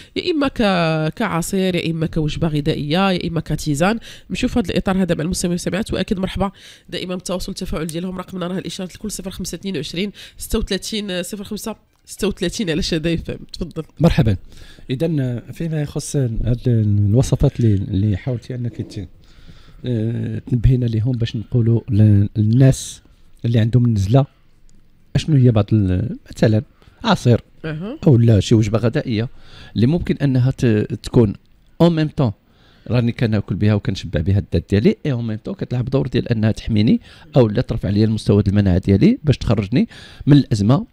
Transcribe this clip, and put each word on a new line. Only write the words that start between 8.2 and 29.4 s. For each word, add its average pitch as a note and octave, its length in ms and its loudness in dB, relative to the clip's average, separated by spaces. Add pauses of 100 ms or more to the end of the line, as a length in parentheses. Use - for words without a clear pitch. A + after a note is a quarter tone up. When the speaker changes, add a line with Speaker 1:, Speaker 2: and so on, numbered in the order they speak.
Speaker 1:
راه F#3 100 -6
الاشاره F3+ 360 -10
الكل - 180 -12
صفر F#3 200 -12
خمسة - 240 -10
اثنين F#3+ 200 -8
وعشرين F3 360 -6 (260)
ستة - 220 -4
وثلاثين G3 640 -6
صفر G3+ 200 -12
خمسة G#3 320 -10 (300)
ستة - 220 -6
وثلاثين F#3+ 420 -4
على D#3 120 0
شادي E3 320 -2
اف - 160 -6
ام. - 100 -10 (140)
تفضل. E3 300 -10 (160)
Speaker 2:
مرحبا. C#3+ 360 4 (540)
اذا B2+ 500 -2
فيما D#3 420 -8
يخص - 340 -8
هاد A#2+ 520 -2
الوصفات G#2+ 920 2
اللي، A2+ 140 4
اللي G2+ 440 0
حاولتي B2+ 380 -8
انك B2 260 -8
ت-، - 260 -10 (800)
آه، A2+ 540 -4
تنبهينا B2 460 2
ليهم A2+ 260 -2
باش A#2 240 -4
نقولوا A#2 540 0
ل-، G#2 380 6 (100)
للناس A#2+ 640 2 (440)
اللي A#2 140 2
عندهم A#2+ 260 2
النزله A2+ 400 4 (920)
اشنو D#3 200 2
هي B2+ 160 6
بعض G#2+ 220 2
ال-، G#2 440 0 (140)
مثلًا A2 300 2 (420)
عصير D3 380 2 (240)
Speaker 1:
أها. E3+ 320 -10 (100)
Speaker 2:
او C3 100 6
لا A#2 220 6
شي A#2 160 2
وجبه G#2 220 2
غذائيه A#2 520 -2 (460)